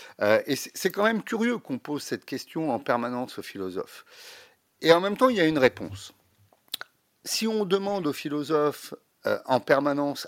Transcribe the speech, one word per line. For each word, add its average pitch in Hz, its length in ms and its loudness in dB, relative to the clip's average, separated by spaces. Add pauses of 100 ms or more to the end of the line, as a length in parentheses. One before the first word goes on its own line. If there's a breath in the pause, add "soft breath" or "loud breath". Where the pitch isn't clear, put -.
(220 loud breath)
Euh, 104 240 6
et 139 100 0
c'est, - 180 -8
c'est - 180 -2
quand 196 120 -2
même 220 200 2
curieux 233 340 -2
qu'on 139 200 -8
pose 147 260 -6
cette - 200 -6
question 151 480 -6
en 113 80 -2
permanence 123 580 -4
aux 101 40 -10
philosophes. 92 640 -8 (760 loud breath)
Et 160 120 10
en 175 80 4
même 202 160 -2
temps, 262 100 6
il 254 80 4
y 190 60 4
a 160 40 6
une 156 120 4
réponse. 104 560 2 (1120)
Si - 220 -4
on 220 180 0
demande 196 420 -2
aux 143 60 0
philosophes, 147 800 -2 (320)
euh, 104 200 0
en 127 140 2
permanence 143 680 0